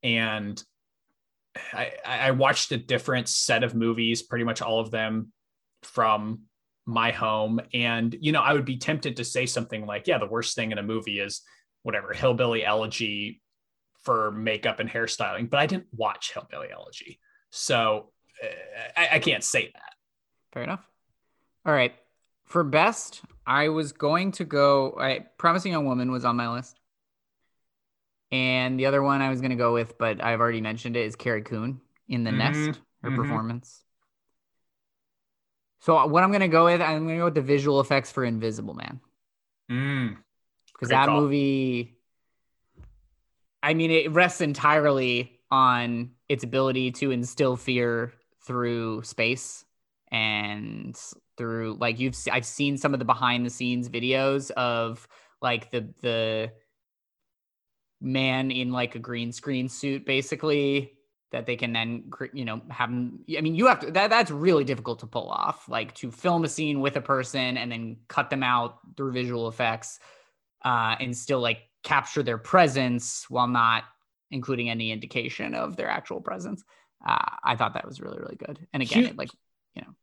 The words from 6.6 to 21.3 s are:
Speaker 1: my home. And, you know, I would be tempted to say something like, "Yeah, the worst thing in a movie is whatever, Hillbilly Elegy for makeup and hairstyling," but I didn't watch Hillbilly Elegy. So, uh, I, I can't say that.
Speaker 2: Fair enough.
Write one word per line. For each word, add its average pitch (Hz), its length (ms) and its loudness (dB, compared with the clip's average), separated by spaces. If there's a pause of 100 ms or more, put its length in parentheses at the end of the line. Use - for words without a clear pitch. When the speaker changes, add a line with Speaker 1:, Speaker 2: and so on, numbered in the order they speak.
Speaker 1:
my 117 240 0
home. 110 500 0 (140)
And, 117 460 0
you 151 100 0
know, 156 100 2
I 139 120 4
would 143 120 2
be 131 120 -4
tempted 135 400 -4
to 120 80 -6
say 127 220 -2
something 113 380 -6
like, 104 220 -8
"Yeah, 160 120 2
the 107 100 -2
worst 113 260 -4
thing 113 160 -4
in 107 80 -4
a 101 40 -4
movie 107 360 -4
is 101 240 -6 (400)
whatever, 104 300 -4
Hillbilly 117 520 2
Elegy 107 800 -2 (600)
for 110 260 2
makeup 110 480 -2
and 110 100 -4
hairstyling," 113 640 -4
but 143 80 2
I 147 80 2
didn't 180 240 -4
watch 107 420 -4
Hillbilly - 400 -10
Elegy. - 460 -18 (320)
So, 110 640 0 (280)
uh, 113 60 -8 (500)
I, 170 180 4
I 156 40 6
can't 127 240 0
say - 320 0
that. - 200 -20 (580)
Speaker 2:
Fair 127 100 -8
enough. 185 260 -8 (800)